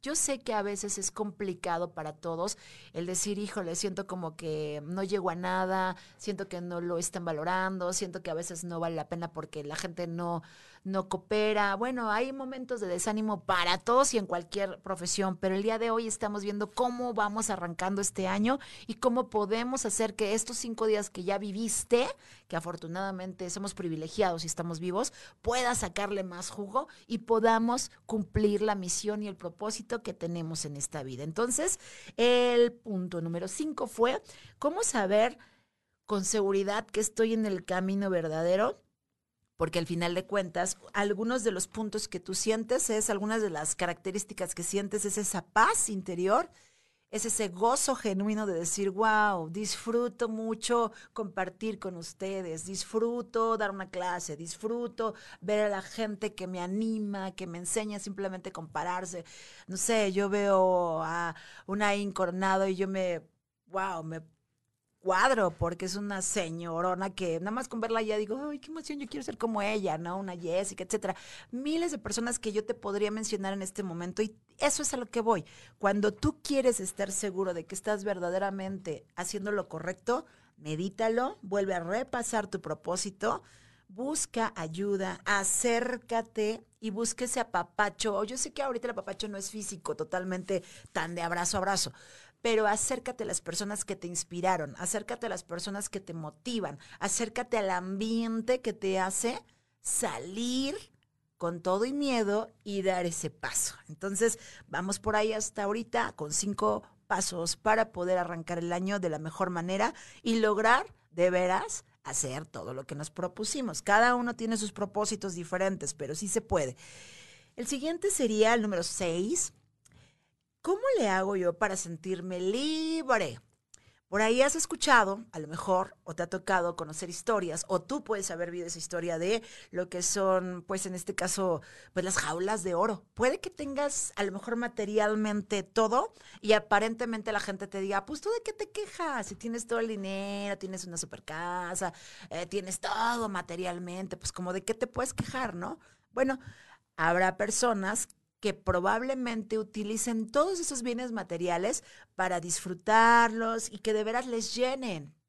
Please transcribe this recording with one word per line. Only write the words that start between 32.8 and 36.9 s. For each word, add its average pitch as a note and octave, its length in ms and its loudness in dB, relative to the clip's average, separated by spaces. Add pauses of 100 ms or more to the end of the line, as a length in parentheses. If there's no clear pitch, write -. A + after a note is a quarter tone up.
número E3+ 260 -2
cinco D4+ 400 -4
fue A#3+ 340 2 (360)
cómo G4 260 0
saber G#3+ 540 4 (680)
con G3 200 0
seguridad G3 600 2
que - 120 -2